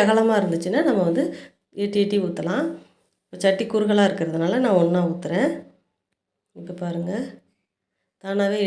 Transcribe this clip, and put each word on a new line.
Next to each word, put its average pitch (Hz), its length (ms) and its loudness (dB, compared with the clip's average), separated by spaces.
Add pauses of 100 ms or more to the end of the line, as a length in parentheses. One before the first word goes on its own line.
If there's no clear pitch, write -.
அகலமா 220 380 4
இருந்துச்சுன்னா 180 500 0
நம்ம 202 200 2
வந்து 254 140 2 (580)
எட்டி 202 200 -2
எட்டி 202 140 0 (100)
ஊத்தலாம். 175 380 -2 (580)
இப்ப - 200 -20
சட்டி 190 300 2
குறுகலா 208 340 2
இருக்கிறதுனால 165 560 0
நான் 202 180 4
ஒண்ணா 175 200 2 (100)
ஊத்துறேன். 190 400 -2 (1040)
இப்ப 175 240 -14
பாருங்க, 175 320 -6 (1120)
தானாவே 202 420 0